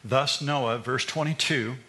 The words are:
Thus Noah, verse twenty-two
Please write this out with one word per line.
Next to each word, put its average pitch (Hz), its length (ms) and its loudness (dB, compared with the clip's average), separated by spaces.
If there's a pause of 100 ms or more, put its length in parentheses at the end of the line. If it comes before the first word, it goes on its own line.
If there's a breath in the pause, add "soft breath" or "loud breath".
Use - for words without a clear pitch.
Thus 135 360 2
Noah, 139 380 0
verse 127 280 -2
twenty-two 147 720 0 (120)